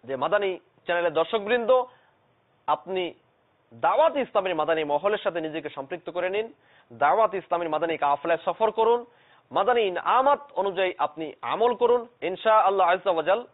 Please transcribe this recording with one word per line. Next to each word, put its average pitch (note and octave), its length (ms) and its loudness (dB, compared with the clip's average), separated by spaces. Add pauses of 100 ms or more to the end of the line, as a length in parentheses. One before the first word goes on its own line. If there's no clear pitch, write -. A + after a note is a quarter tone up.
যে C3+ 120 -8
মাদানী F#3 440 -2 (240)
চ্যানেলের F3 300 -2
দর্শকবৃন্দ, A3 720 0 (840)
আপনি F3 460 -4 (600)
দাওয়াত F#3+ 420 2
ইসলামের G3 400 0
মাদানী D#3 280 0
মহলের D3+ 340 0
সাথে E3+ 240 -4
নিজেকে D#3 280 -8
সম্পৃক্ত D3 400 -12
করে F3 200 -4
নিন, G#3+ 240 -4 (400)
দাওয়াত F3+ 400 2
ইসলামের E3+ 360 -4
মাদানী D#3 280 -2
কাফেলায় D3+ 480 0
সফর G#3+ 260 0
করুন, A#3 340 2 (460)
মাদানী G3+ 300 2
ইনআমাত A#3+ 760 0
অনুযায়ী F#3 420 -2
আপনি D3+ 440 -4
আমল G3+ 340 0
করুন। A#3+ 320 2 (140)
ইনশাআল্লাহ F#3+ 680 2
আজ্জা F#3 220 0
ওয়া E3 120 0
জাল G#3 300 0